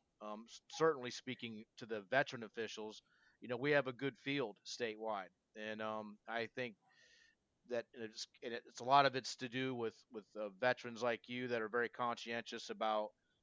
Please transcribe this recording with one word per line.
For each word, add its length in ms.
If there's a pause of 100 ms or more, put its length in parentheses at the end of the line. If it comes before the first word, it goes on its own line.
(220)
um, 260
s-, 220
certainly 400
speaking 540 (140)
to 80
the 240
veteran 320
officials, 600 (380)
you 80
know, 80
we 140
have 160
a 60
good 260
field 380 (100)
statewide. 600 (280)
And, 240
um, 380 (100)
I 260
think 200 (920)
that 160 (100)
it's, 320 (160)
and 100
it's, 280
a 40
lot 220
of 80
it's 220
to 120
do 260
with, 200 (180)
with, 120 (140)
uh, 100 (120)
veterans 420
like 260
you 200
that 140
are 60
very 200
conscientious 840
about 400 (320)